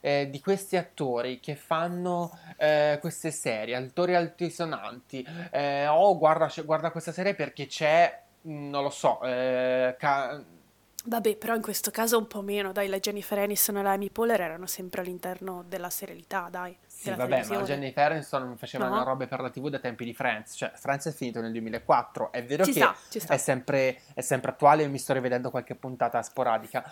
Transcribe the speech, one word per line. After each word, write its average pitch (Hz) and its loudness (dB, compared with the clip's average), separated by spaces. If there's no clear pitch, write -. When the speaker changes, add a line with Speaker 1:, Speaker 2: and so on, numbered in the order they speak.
Speaker 1:
eh, 143 2
di 139 -10
questi 190 0
attori 127 -2
che 151 -8
fanno, 175 -2
eh, 151 6
queste 160 -4
serie, 117 -2
attori 170 0
altisonanti, 156 -4
eh, 143 0
"Oh, 175 6
guarda, 156 6
c'è, 151 -6
guarda 156 0
questa 165 -6
serie 190 0
perché 143 -6
c'è, 160 4
mm, 147 -10
non 143 -2
lo 143 0
so, 139 2
eh, 127 2
ca-" 139 0
Speaker 2:
Vabbè, 226 0
però 233 -2
in 214 -2
questo 214 -4
caso 226 2
un 220 0
po' 202 -10
meno, 202 -2
dai, 202 0
la 196 -2
Jennifer 202 -2
Aniston 202 0
e 196 0
la 196 4
Amy 196 0
Poehler 226 2
erano 170 -8
sempre 185 -8
all'interno 180 -8
della 175 -8
serialità, 175 -8
dai, 180 -10
Speaker 1:
Sì, - -16
Speaker 2:
della 190 -4
Speaker 1:
vabbè, 123 0
ma 135 4
la 120 2
Speaker 2:
televisione. 139 -2
Speaker 1:
Jennifer 139 2
Aniston 131 -4
faceva 110 -4
Speaker 2:
No? 104 0
Speaker 1:
le 123 0
robe 131 0
per 123 -6
la 127 -4
T 127 -10
V 143 -4
da 127 -4
tempi 120 -6
di 117 -6
Friends, 113 -2
cioè 127 -4
Friends 139 -2
è 151 -4
finito 120 -6
nel 113 -4
duemilaquattro, 117 0
è 120 -6
vero 147 2
Speaker 2:
Ci 277 4
Speaker 1:
che 160 2
Speaker 2:
sta, - 6
ci 226 -8
sta. 165 0
Speaker 1:
è 135 4
sempre, 131 0
è - -6
sempre 127 0
attuale, 151 6
io 143 0
mi 139 -4
sto - -2
rivedendo 127 0
qualche 120 -6
puntata 127 -2
sporadica, 120 -2